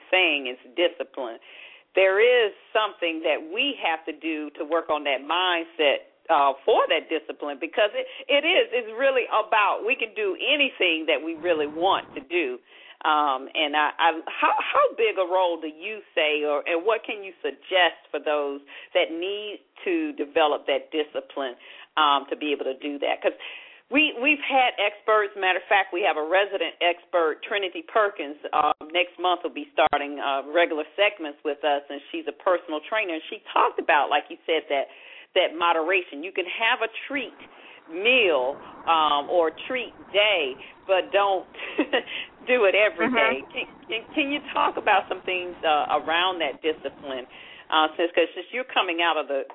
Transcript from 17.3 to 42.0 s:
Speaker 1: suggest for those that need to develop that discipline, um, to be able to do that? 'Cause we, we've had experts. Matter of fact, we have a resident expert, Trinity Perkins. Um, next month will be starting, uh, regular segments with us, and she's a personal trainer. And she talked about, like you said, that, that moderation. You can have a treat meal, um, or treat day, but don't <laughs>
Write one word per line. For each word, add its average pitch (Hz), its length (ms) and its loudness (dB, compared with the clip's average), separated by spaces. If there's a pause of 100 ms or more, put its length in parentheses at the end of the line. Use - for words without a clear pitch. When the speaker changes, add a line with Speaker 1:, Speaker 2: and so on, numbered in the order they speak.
Speaker 1:
suggest 165 560 0 (160)
for 147 80 -6
those 143 400 -2 (320)
that 175 160 2
need 196 500 -8 (240)
to 160 320 -2
develop 147 540 0
that 131 240 -2
discipline, 143 640 -6 (400)
um, 143 320 4
to 147 80 -4
be 151 160 -2
able 139 160 -2
to 135 80 -4
do 143 240 -8
that? 123 240 0
'Cause - 80 2 (560)
we, 294 320 2
we've 285 240 2
had 254 340 2
experts. 208 560 0
Matter 185 240 0
of - 80 -10
fact, 196 240 2
we 180 140 0
have 160 100 2
a 151 80 -2
resident 185 560 0
expert, 170 640 0
Trinity 190 460 -4
Perkins. 175 480 0 (160)
Um, 151 400 0
next 175 260 -2
month 175 240 0
will 156 80 -6
be 147 220 -10
starting, 143 480 0
uh, 135 320 -2
regular 160 400 2
segments 165 500 -2
with 143 220 -4
us, 143 240 2
and 139 100 -10 (140)
she's 165 160 -8
a 139 80 -8
personal 170 500 -2
trainer. 196 300 -2
And 160 160 -12
she - 80 -12 (100)
talked - 300 2
about, 147 320 4
like 147 160 0
you 165 160 -14
said, 156 240 0
that, 139 240 -2 (400)
that 160 240 2
moderation. 170 640 0
You 190 100 -10
can 180 140 -4
have 226 400 -2
a 220 40 -4 (200)
treat 269 260 -8 (540)
meal, 165 720 2 (260)
um, 151 420 2
or 165 220 2 (160)
treat 247 240 -6 (220)
day, 180 420 2 (320)
but 175 240 0
don't 196 320 2 (340)
<laughs> - 680 -4